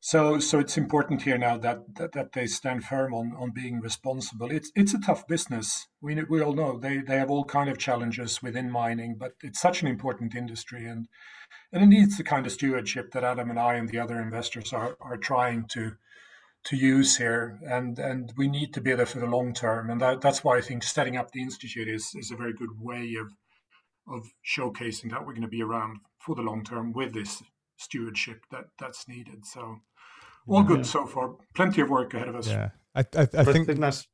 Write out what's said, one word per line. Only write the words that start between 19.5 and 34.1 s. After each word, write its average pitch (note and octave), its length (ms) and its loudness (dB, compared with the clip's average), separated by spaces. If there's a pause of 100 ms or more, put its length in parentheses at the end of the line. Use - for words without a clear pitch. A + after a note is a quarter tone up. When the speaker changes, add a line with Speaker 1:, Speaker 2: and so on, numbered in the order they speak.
Speaker 1:
term. A2+ 380 -2
And A#2 100 -2
that, B2+ 220 2
that's C#3 200 4
why B2+ 140 4
I A#2+ 60 2
think A#2+ 200 -6
setting B2+ 360 -2
up A#2+ 120 -6
the B2+ 120 -8
institute A#2+ 460 -8
is, A2 260 -6
is A#2+ 160 -12
a A#2 60 -10
very A#2 180 -6
good G#2+ 260 -10
way A#2+ 400 -8
of, G#2 140 -12 (720)
of A#2+ 180 -12 (200)
showcasing A#2 640 -6
that B2+ 160 -8
we're C3+ 80 -14
gonna A2+ 120 -6
be A2+ 160 -6
around A2 360 -6 (220)
for - 140 -6
the A#2+ 80 -8
long G#2+ 220 -6
term A#2 300 -8
with B2 180 -6
this G#2 300 -10 (340)
stewardship A2+ 760 -8
that, B2+ 140 -14 (140)
that's - 280 -14
needed. A#2 380 -18
So A2+ 320 -14 (720)
all G3 160 8
good F3+ 160 8
Speaker 2:
Yeah. B2+ 60 0
Speaker 1:
so C#3+ 220 0
far. B2+ 300 -4 (180)
Plenty F3+ 280 4
of C3+ 80 2
work B2+ 240 2
ahead A#2+ 140 -6
of A#2 60 -8
us. A2+ 140 -6
Speaker 3:
Yeah. G#2 220 -2 (240)
I, C3 60 2
I, - 20 6 (180)
I C#3+ 60 8
Speaker 2:
But C#3 220 6
I C#3+ 40 8
Speaker 3:
think D#3+ 140 6
Speaker 2:
think D3 120 2
that's C#3+ 360 0